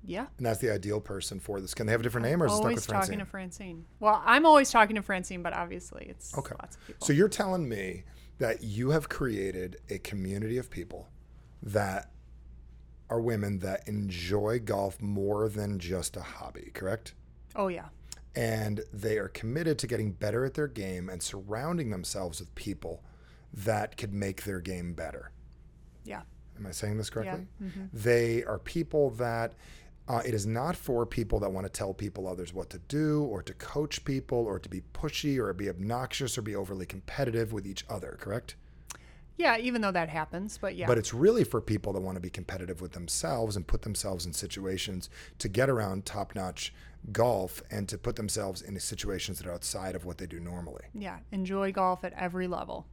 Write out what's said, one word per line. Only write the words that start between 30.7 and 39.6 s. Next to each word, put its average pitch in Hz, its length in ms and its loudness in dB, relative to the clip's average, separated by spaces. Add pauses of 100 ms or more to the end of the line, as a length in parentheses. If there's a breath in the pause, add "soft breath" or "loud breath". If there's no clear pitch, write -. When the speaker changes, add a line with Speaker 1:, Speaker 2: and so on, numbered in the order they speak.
Speaker 2:
for 120 280 2
people 110 360 0
that 98 100 0
wanna 95 160 -2
tell 98 260 -2
people 98 320 -6
others 90 280 -6
what 90 160 -6
to 90 100 -12
do 151 440 2
or 101 200 -2
to - 100 -10
coach - 520 -4
people 135 320 0
or 104 220 2
to 92 100 -10
be 139 120 -4 (120)
pushy 147 440 0
or 104 160 2
be 98 140 -2
obnoxious 113 720 -2
or 120 40 -2
be 107 140 -4
overly 95 300 -4
competitive 113 680 0
with 101 160 -4
each 95 220 -6
other, - 320 -8
correct? 107 340 -4 (840 loud breath)
Speaker 1:
Yeah, 277 200 6
even 240 240 2